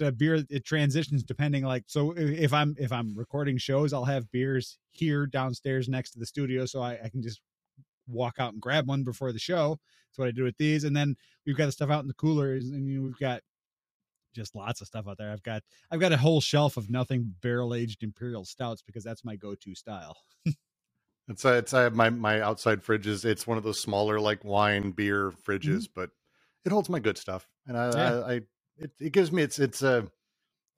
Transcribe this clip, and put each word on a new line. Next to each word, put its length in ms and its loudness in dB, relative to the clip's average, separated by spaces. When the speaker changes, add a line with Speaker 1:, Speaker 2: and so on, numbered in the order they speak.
Speaker 1:
uh, 100 2
beer. 380 2
It 160 -4
transitions 580 2
depending, 400 0
like, 240 -2
so 280 0
i-, 40 -4
if 340 2
I'm, 260 4
if 120 -2
I'm 240 -2
recording 420 -2
shows, 360 2
I'll 120 -2
have 260 -2
beers 480 -2
here 360 0
downstairs 600 -2
next 220 -4
to 80 -14
the 60 -8
studio, 400 -2
so 160 -4
I, 220 -6
I 60 -6
can 120 -6
just 200 -8
walk 320 -2
out 140 -2
and 80 -14
grab 280 0
one 140 0
before 300 -6
the 60 -8
show. 400 0
That's 100 -10
what 100 0
I 20 -2
do 140 -2
with 120 -2
these. 280 2
And 120 0
then 180 2
we've 120 0
got 100 4
the 60 0
stuff 180 -2
out 100 2
in 60 -8
the 80 -6
coolers, 540 0
and, 200 -4
you 100 -2
know, 60 -2
we've 140 -8
got 220 -2
just 200 -10
lots 260 -6
of 60 -16
stuff 200 -10
out 120 -10
there. 120 -8
I've 120 -10
got, 200 -6
I've 100 -2
got 120 4
a 40 6
whole 240 6
shelf 360 2
of 120 -4
nothing 520 -2
barrel-aged 640 -2
imperial 420 -8
stouts 380 -8
because 200 -14
that's 220 -12
my 120 -10
go-to 380 -12
style. 420 -14
<laughs> 100 0
Speaker 2:
It's, 160 -4
uh, 80 8
it's, 200 2
I 100 6
have 120 2
my, 140 6
my 320 2
outside 420 0
fridge 240 0
is, 160 -2
it's 240 0
one 100 0
of 60 -4
those 160 -2
smaller, 400 2
like, 240 0
wine, 480 2
beer 400 0
fridges, 520 -2
Speaker 1:
Mm-hmm. 100 -14
Speaker 2:
but 180 -8
it 60 -2
holds 180 2
my 100 0
good 180 0
stuff. 300 -8
And 120 -6
I, 160 2
Speaker 1:
Yeah. 260 4
Speaker 2:
I, 140 -2
I, 80 -2
it, 240 -12
it 140 -6
gives 180 4
me, 100 2
it's, 160 0
it's 240 0
a, 300 2